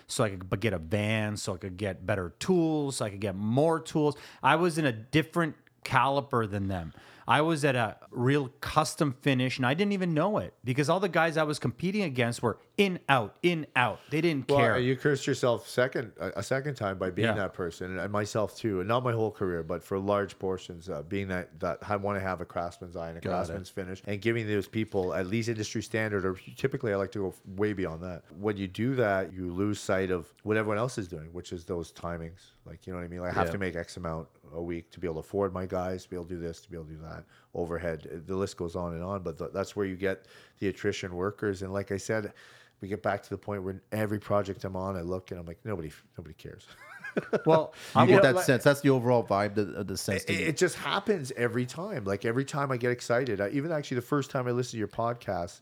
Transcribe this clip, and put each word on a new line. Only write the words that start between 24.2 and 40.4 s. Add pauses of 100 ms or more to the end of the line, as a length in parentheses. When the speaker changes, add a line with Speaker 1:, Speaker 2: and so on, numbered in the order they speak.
Speaker 2:
those
people
at
least
industry
standard,
or (220)
typically
I
like
to
go (220)
way
beyond
that. (160)
When
you
do
that,
you
lose
sight
of (100)
what
everyone
else
is
doing,
which
is
those
timings. (160)
Like,
you
know
what
I
mean?
Like,
I
have
Speaker 3:
Yeah.
Speaker 2:
to
make
X
amount (260)
a
week
to
be
able
to
afford
my
guys,
to
be
able
to
do
this,
to
be
able
to
do
that. (320)
Overhead,
uh, (100)
the
list
goes
on
and
on,
but
th-,
that's
where
you
get (340)